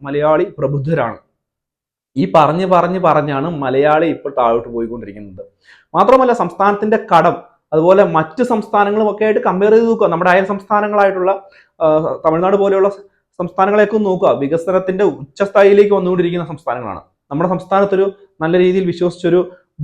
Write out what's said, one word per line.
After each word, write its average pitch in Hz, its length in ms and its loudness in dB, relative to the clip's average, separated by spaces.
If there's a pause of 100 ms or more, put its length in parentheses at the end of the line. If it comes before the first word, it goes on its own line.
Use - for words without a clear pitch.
മലയാളി 151 380 0 (140)
പ്രബുദ്ധരാണ്. 139 580 -4 (1000)
ഈ 147 80 0 (120)
പറഞ്ഞ് 160 380 2
പറഞ്ഞ് 175 320 0
പറഞ്ഞാണ് 147 440 -2 (120)
മലയാളി 151 540 2
ഇപ്പോൾ 139 240 -10
താഴോട്ട് 120 340 0
പോയിക്കൊണ്ടിരിക്കുന്നത്. 104 680 -12 (540)
മാത്രമല്ല, 247 460 4
സംസ്ഥാനത്തിന്റെ 202 560 0 (140)
കടം, 165 260 2 (340)
അതുപോലെ 180 320 4 (140)
മറ്റ് 156 340 -4
സംസ്ഥാനങ്ങളും 208 600 0
ഒക്കെ 214 160 -2
ആയിട്ട് 214 200 0
കമ്പയർ 196 280 2
ചെയ്ത് 233 140 2
നോക്കുക. 208 240 0
നമ്മുടെ 175 200 2
അയൽ 190 180 2
സംസ്ഥാനങ്ങളായിട്ടുള്ള, 196 800 0 (520)
ആ, 156 40 4 (380)
തമിഴ്നാട് 180 380 0
പോലെയുള്ള 196 260 2 (500)
സംസ്ഥാനങ്ങളെയൊക്കെ 202 600 0
ഒന്ന് 202 120 -2
നോക്കുക. 170 220 2 (100)
വികസനത്തിന്റെ 185 600 -2 (160)
ഉച്ചസ്ഥായിയിലേക്ക് 202 760 2
വന്നുകൊണ്ടിരിക്കുന്ന 175 540 -2
സംസ്ഥാനങ്ങളാണ്. 117 500 -8 (280)
നമ്മുടെ 165 260 0
സംസ്ഥാനത്തൊരു 196 500 0 (380)
നല്ല 170 100 0 (120)
രീതിയിൽ 185 260 0
വിശ്വസിച്ചൊരു 175 500 0 (420)